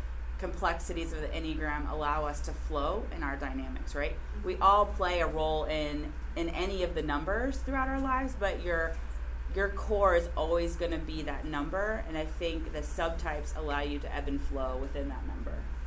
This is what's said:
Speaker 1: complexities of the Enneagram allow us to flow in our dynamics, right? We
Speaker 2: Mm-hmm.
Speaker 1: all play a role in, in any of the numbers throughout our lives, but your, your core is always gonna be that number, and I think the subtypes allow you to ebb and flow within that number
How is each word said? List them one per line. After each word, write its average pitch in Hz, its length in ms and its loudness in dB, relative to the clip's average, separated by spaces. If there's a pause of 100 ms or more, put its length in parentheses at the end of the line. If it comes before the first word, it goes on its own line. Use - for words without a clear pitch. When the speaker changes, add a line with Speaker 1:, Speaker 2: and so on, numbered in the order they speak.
(380)
Speaker 1:
complexities 165 760 0
of 156 80 -2
the 151 80 -2
Enneagram 151 640 -2
allow 151 360 0
us 147 160 -2
to 156 100 -4
flow 156 520 0 (100)
in 160 100 -4
our 139 120 -2
dynamics, 131 580 -4
right? 147 220 0 (280)
We 180 100 0
Speaker 2:
Mm-hmm. 180 80 -4
Speaker 1:
all 202 240 8
play 180 340 2
a 165 60 4
role 156 380 2
in, 151 480 0 (240)
in 170 140 0
any 180 340 0
of 165 120 0
the 156 60 0
numbers 185 560 0
throughout 262 300 0
our 269 120 0
lives, 262 380 0
but 185 240 0
your, 165 300 2 (640)
your 196 140 4
core 202 440 4
is 170 220 4
always 170 400 2
gonna 165 220 0
be 156 240 -4
that 143 220 -2
number, 185 640 0
and 160 80 -4
I 156 80 0
think 160 480 -2
the 156 80 -4
subtypes 165 760 -2
allow 147 240 0
you 147 200 0
to - 140 -4
ebb 139 140 0
and 139 120 2
flow 131 360 0
within 139 320 -2
that 135 180 -4
number - 280 -2 (320)